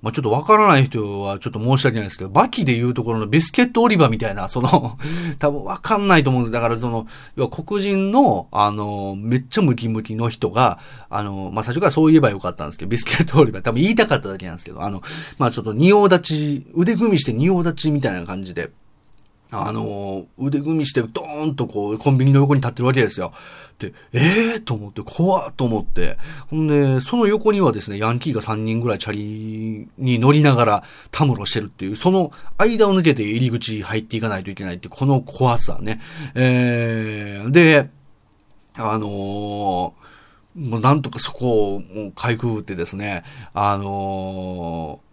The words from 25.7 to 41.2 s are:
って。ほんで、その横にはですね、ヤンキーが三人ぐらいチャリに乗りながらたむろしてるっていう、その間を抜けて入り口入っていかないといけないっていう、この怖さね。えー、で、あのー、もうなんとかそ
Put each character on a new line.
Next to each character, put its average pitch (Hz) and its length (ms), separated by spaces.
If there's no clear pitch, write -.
っ 95 40
て。 - 340
ほ 156 60
ん 156 100
で、 139 340
そ 180 160
の 233 100
横 214 260
に 202 80
は 165 120
で 139 80
す - 100
ね、 101 80
ヤ 110 120
ン 120 80
キ 143 140
ー - 20
が 107 80
三 110 220
人 113 160
ぐ 120 80
ら 104 80
い - 20
チ 104 100
ャ 107 40
リ 107 840
に 127 220
乗 127 140
り 151 100
な 143 120
が 120 100
ら 104 200
た - 140
む 131 100
ろ 101 120
し - 60
て - 80
る 104 60
っ - 20
て - 180
い 98 40
う、 107 60
そ 180 140
の 185 220
間 220 300
を 190 100
抜 180 40
け 156 120
て 113 80
入 107 180
り 127 100
口 113 320
入 110 180
っ 110 40
て 113 120
い 110 40
か 113 80
な 101 100
い 92 60
と 95 60
い 98 40
け 98 100
な 92 80
い 90 40
っ - 20
て 87 100
い - 20
う、 - 40
こ 131 120
の 139 140
怖 123 360
さ 117 240
ね。 104 200
え 117 1120
ー、 123 40
で、 151 380
あ 110 240
の 104 80
ー、 101 840
も 120 200
う - 20
な 127 120
ん 147 100
と 123 80
か 117 80
そ - 140